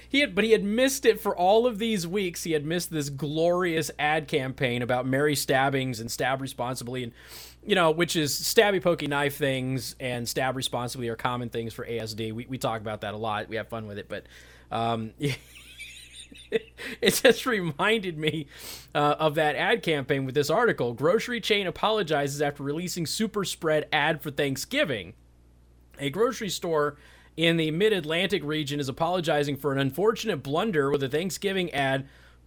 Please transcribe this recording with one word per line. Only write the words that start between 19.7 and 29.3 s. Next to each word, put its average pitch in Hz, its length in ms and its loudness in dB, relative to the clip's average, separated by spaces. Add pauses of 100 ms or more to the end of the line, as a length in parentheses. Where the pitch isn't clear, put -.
campaign 139 420 0
with 131 100 -6
this 143 160 2
article. 160 420 2
Grocery 208 480 0
chain 202 280 0
apologizes 151 760 0
after 143 220 -2
releasing 165 420 -4
super 208 380 -2
spread 156 480 0
ad 151 300 2
for 151 100 -8
Thanksgiving. 135 840 -2 (840)
A 139 100 -4
grocery 220 380 0
store 147 480 0 (400)
in 165 200 4
the 160 140 2
Mid-Atlantic 180 720 2
region 147 380 -2
is 135 80 -2
apologizing 151 680 0